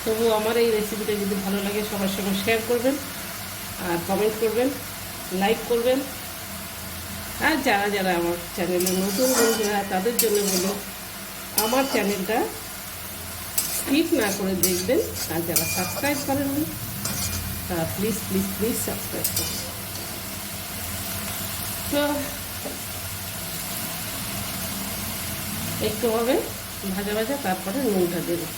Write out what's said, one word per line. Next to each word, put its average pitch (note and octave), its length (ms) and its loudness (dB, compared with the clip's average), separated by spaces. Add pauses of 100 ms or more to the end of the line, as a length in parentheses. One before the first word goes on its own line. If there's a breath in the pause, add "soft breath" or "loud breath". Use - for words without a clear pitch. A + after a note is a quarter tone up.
তবু A3 200 2 (160)
আমার A3 240 2
এই A#3 140 6
রেসিপিটা G#3 440 0
যদি G3 140 2 (100)
ভালো G3 200 2
লাগে G3+ 240 0
সবার G3 260 0
সঙ্গে G3 180 0 (100)
শেয়ার A3+ 260 4
করবেন A#3+ 260 4 (920)
আর E3+ 100 2 (100)
কমেন্ট G#3 340 4
করবেন, A3+ 260 4 (760)
লাইক A3 180 4 (100)
করবেন। A#3+ 300 4 (1500)
আর D#4+ 80 4 (120)
যারা G3+ 280 4
যারা F#3 240 2
আমার F3 180 2 (180)
চ্যানেলে F3+ 360 2 (120)
নতুন G3+ 340 4
বন্ধুরা A3 420 4 (120)
তাদের G3 320 2
জন্য G#3 140 4 (140)
বলি, F#3 200 2 (920)
আমার B3+ 180 4 (100)
চ্যানেলটা G3+ 440 2 (1400)
স্কিপ D#4+ 300 4 (140)
না G#3+ 60 4 (100)
করে F#3+ 160 2 (120)
দেখবেন, F#3+ 340 4 (340)
আর E3 140 2
যারা D#3+ 180 2 (100)
সাবস্ক্রাইব C4+ 520 0
করেননি C#4 380 0 (1000)
তারা E3 180 0 (100)
প্লিজ, G3+ 220 0 (100)
প্লিজ, F#3+ 200 2 (100)
প্লিজ A3+ 200 0 (100)
subscribe - 400 -2 (100)
করুন। - 220 -2 (2250)
তো D4 100 4 (3750)
একটু G#3+ 180 0 (100)
হবে A#3 200 4 (580)
ভাজা G3+ 240 0
ভাজা, A3+ 180 0 (100)
তারপরে G3 340 0 (120)
নুনটা F3 280 4 (100)
দেবো E3+ 160 0 (120)